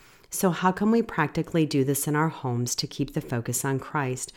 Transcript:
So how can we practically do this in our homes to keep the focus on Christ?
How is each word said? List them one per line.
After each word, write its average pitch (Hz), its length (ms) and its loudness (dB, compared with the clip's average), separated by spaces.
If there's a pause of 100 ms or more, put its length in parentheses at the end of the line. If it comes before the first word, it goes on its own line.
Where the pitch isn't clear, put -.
(280)
So 190 220 0
how 180 220 2
can 208 180 2
we 233 100 6
practically 165 640 0
do 143 180 4
this 135 240 0
in 147 80 0
our 156 140 2
homes 120 480 -2
to 143 100 -2
keep - 280 -4
the 156 60 -2
focus 120 440 -4
on 135 140 0
Christ? - 580 -4